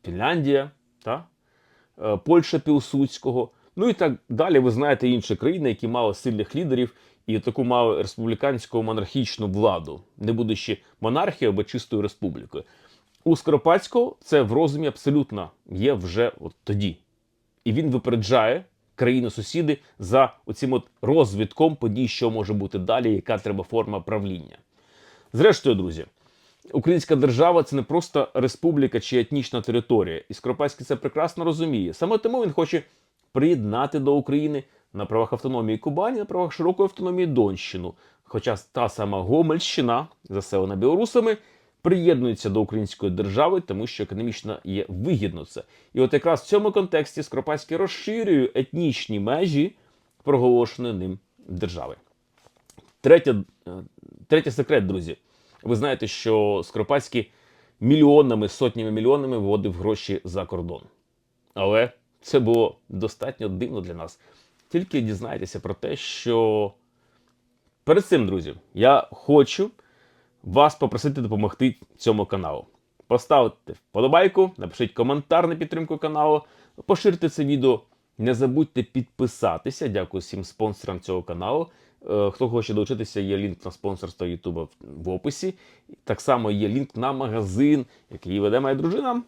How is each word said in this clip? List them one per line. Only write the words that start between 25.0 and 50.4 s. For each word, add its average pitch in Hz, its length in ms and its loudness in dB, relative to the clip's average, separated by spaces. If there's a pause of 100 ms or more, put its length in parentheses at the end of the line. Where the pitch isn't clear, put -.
Зрештою, 139 440 4
друзі, 85 280 -6 (680)
українська 156 440 2
держава — 139 460 4
це 139 140 -4
не 131 60 0
просто 151 520 -2
республіка 131 640 0
чи 123 200 0
етнічна 123 400 -2
територія. 107 680 0
І 98 60 -12
Скоропадський 131 520 -4
це 143 100 -2
прекрасно 160 480 -4
розуміє. 147 500 -2
Саме 214 240 0
тому 240 240 -2
він 175 100 -2
хоче 160 300 0 (500)
приєднати 135 640 0
до 143 180 2
України 143 480 -2 (300)
на 101 120 -8
правах 113 260 0
автономії 113 460 -2
Кубані, 196 400 -4
на 208 60 -4
правах 180 280 -4
широкої 185 320 0
автономії 185 420 -2
Донщину. 98 680 -2 (300)
Хоча 110 320 -4 (160)
та 120 160 0
сама 101 320 -4
Гомельщина, 147 880 0 (160)
заселена 98 520 -2
білорусами, 214 600 2 (460)
приєднується 151 680 2
до 107 100 2
української 101 520 -2
держави, 120 480 0
тому 107 260 -6
що - 160 -8
економічно 104 600 -8
є 95 240 -4
вигідно 98 560 -2
це. - 180 -16 (320)
І 131 60 2
от 127 120 4
якраз 151 280 2
в - 60 -20
цьому 208 260 2
контексті 175 500 -2
Скоропадський 151 540 -6
розширює 196 800 0
етнічні 131 680 -2
межі 151 540 0 (480)
проголошеної 123 720 2